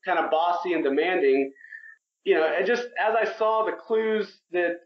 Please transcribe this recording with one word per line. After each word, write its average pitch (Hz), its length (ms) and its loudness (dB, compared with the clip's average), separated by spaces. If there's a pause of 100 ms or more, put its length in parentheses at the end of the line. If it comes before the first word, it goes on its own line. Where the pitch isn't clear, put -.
kinda 170 240 0
bossy 175 440 0
and 160 100 0
demanding. 139 720 2 (720)
You 190 100 4
know, 156 100 2
it 175 220 0
just, 233 160 0 (160)
as 214 160 0
I 220 120 2 (100)
saw 220 280 2
the 175 80 -4
clues 220 680 -2 (100)
that 175 360 -2